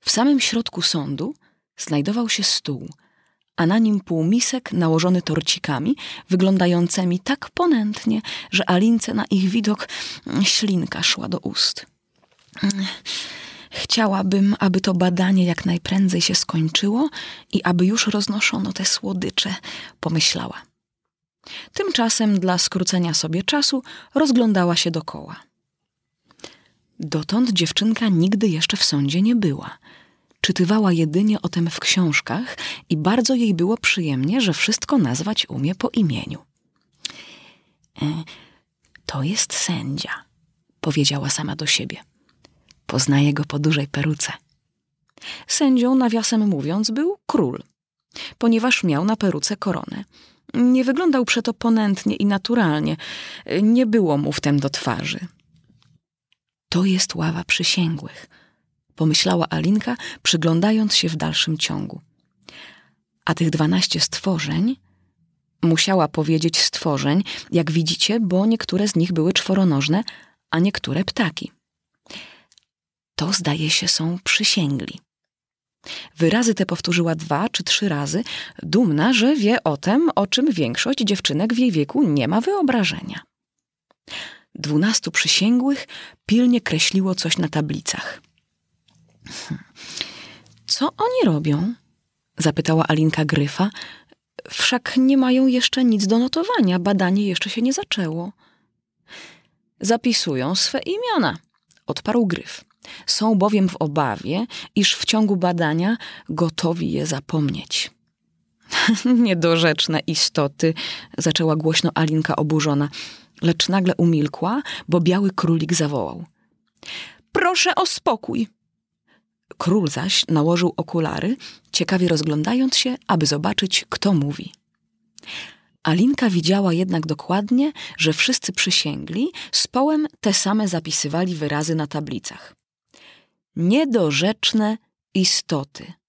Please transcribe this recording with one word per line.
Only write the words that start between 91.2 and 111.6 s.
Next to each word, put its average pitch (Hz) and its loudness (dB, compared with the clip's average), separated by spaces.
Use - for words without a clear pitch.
robią?”, 156 2
zapytała 160 2
Alinka 156 2
Gryfa. 143 0
„Wszak - -2
nie 262 4
mają 262 4
jeszcze 254 2
nic 214 4
do 220 4
notowania, 262 2
badanie 190 2
jeszcze 190 -2
się 226 -4
nie 254 2
zaczęło”. 175 -4
„Zapisują 190 0
swe - 0
imiona”, 392 -2
odparł 226 0
Gryf. - -6
„Są 220 2
bowiem 196 4
w - -4
obawie, 147 -2
iż - 2
w - -6
ciągu 214 2
badania 175 0
gotowi 165 -2
je 143 -2
zapomnieć”. - -4
<laughs> - -2
„Niedorzeczne 170 2
istoty”, 156 0
zaczęła 160 2
głośno 156 0